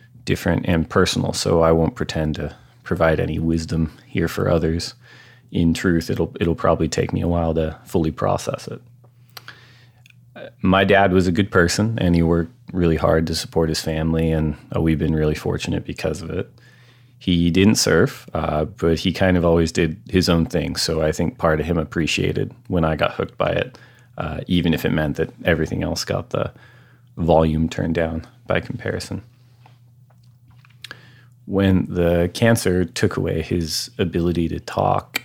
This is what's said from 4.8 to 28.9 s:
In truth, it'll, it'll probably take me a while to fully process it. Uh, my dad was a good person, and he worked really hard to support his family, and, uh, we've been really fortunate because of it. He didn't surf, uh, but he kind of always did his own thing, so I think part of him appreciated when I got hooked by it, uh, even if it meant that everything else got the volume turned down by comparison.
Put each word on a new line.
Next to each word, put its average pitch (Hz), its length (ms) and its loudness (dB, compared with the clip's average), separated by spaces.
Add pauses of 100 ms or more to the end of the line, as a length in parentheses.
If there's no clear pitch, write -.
In 82 220 2
truth, 82 360 0
it'll, - 320 -4
it'll 85 140 0
probably 80 340 2
take - 240 -2
me 92 80 -2
a 87 80 -2
while 82 240 0
to 78 320 -2
fully 78 260 -2
process - 560 -4
it. - 140 -14 (1500)
Uh, - 140 -16 (120)
my 95 220 4
dad 101 300 6
was 92 140 4
a 92 40 2
good 98 180 0
person, 107 520 2
and 87 120 4
he 85 100 4
worked 85 280 0 (220)
really 85 240 2
hard 82 300 2
to 82 80 -4
support 82 340 -2
his 80 100 -2
family, 80 520 -2
and, 78 260 0 (180)
uh, 87 60 -2
we've 80 180 2
been 78 160 0
really 76 200 0
fortunate - 500 -4
because - 360 -6
of 82 80 -12
it. - 220 -8 (680)
He 85 320 2
didn't 98 240 6
surf, - 580 2
uh, 78 320 -2
but 82 340 0
he 90 140 0
kind 92 240 2
of 85 80 2
always 82 260 4
did 82 380 -2
his 92 180 2
own 85 180 4
thing, 76 300 -4
so 80 260 -2
I 78 120 0
think - 240 -4
part 78 240 0
of 76 40 -4
him 85 120 -2
appreciated 90 760 -2 (140)
when 90 160 -2
I 80 140 0
got - 160 0
hooked - 240 -8
by - 140 0
it, - 260 -4 (400)
uh, 80 300 -8
even 82 260 2
if 73 100 -4
it 92 80 0
meant 78 240 -2
that - 160 -4 (140)
everything 82 380 -2
else 78 200 -6
got 95 280 -6
the - 200 -4 (640)
volume 80 540 2
turned 85 260 -4
down 82 300 -4 (200)
by 92 140 0
comparison. - 640 -8 (2250)